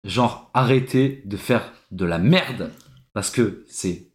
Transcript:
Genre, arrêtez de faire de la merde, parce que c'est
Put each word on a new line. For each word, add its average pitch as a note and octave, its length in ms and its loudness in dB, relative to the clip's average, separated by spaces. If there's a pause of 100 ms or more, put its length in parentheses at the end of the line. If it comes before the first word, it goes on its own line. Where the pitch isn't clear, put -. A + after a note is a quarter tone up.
Genre, A2+ 500 -2
arrêtez C3 720 2
de G2+ 120 -8
faire A2+ 340 -2 (200)
de F#2 140 -4
la E2 120 0
merde, A2 540 2 (420)
parce G2+ 160 -4
que G#2+ 400 0
c'est - 460 -8